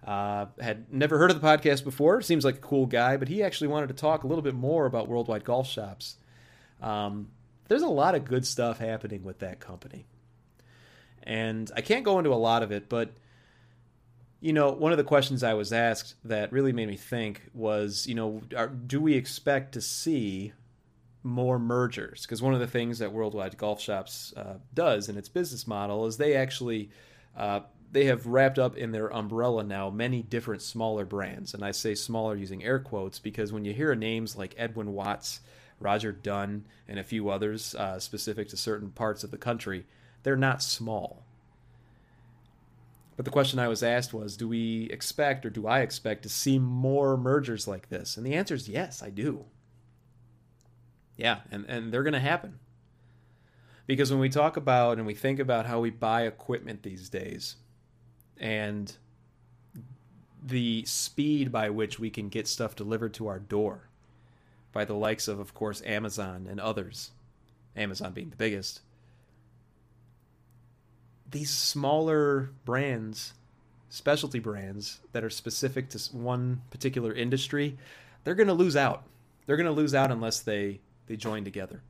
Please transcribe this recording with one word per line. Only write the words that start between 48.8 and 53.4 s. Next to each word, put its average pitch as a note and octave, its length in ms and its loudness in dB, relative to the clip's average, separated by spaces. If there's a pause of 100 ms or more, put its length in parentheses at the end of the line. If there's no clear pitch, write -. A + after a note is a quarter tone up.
I A2 80 -12
do. G#2+ 340 -4 (1700)
Yeah, A2+ 220 2 (100)
and, G2+ 160 -8
and A2+ 260 -6
they're B2+ 120 2
gonna C#3+ 160 2
happen. E3+ 380 -2 (1300)